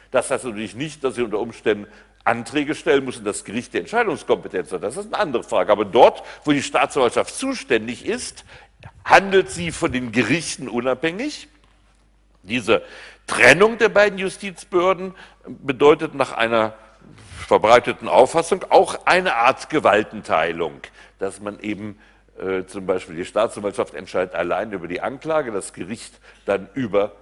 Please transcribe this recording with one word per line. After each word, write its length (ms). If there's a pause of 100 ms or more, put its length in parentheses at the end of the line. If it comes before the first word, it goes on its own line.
(120)
Das 200
heißt 120
natürlich 320
nicht, 300
dass 100
sie 60
unter 180
Umständen 480 (380)
Anträge 500
stellen 300
muss 100
und 80
das 220
Gericht 280
die 40
Entscheidungskompetenz 960
hat. 100
Das 140
ist 160
eine 40
andere 260
Frage. 280
Aber 140
dort, 380 (200)
wo 80
die 100
Staatsanwaltschaft 720
zuständig 720
ist, 380 (600)
handelt 440
sie 220
von 220
den 180
Gerichten 560
unabhängig. 800 (960)
Diese 400 (440)
Trennung 520
der 100
beiden 300
Justizbehörden 960 (320)
bedeutet 640
nach 200
einer 420 (720)
verbreiteten 600
Auffassung 600
auch 380
eine 260
Art 380
Gewaltenteilung, 1080 (380)
dass 220
man 200
eben, 380 (420)
äh, 280
zum 180
Beispiel 300
die 100
Staatsanwaltschaft 720
entscheidet 400
allein 380
über 140
die 140
Anklage, 500
das 220
Gericht 400 (320)
dann 300
über 460